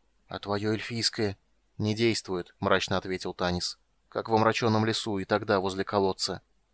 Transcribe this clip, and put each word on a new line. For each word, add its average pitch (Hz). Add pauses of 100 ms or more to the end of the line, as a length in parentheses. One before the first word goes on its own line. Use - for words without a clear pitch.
(280)
«А 95
твое 104
эльфийское?» 110 (400)
«Не 107
действует», — 104
мрачно 98
ответил 92
Танис. 90 (320)
«Как 107
в 113
омраченном 110
лесу 107
и 95
тогда 104
возле 95
колодца». 95 (320)